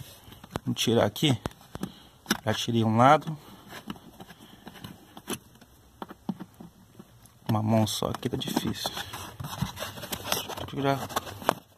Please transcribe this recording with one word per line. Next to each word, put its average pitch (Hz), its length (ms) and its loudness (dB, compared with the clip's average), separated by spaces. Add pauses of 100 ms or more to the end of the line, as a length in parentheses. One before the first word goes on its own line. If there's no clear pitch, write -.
(640)
Vamos 120 160 -2
tirar 113 260 6
aqui. 135 300 4 (1120)
Já 107 80 2
tirei 117 300 2
um 110 140 4
lado. 147 380 8 (4000)
Uma 107 140 2
mão 110 240 6
só - 220 0
aqui - 200 -4
tá - 80 -4
difícil. - 540 -4 (1700)
Vou - 100 -8
tirar. 139 320 0 (800)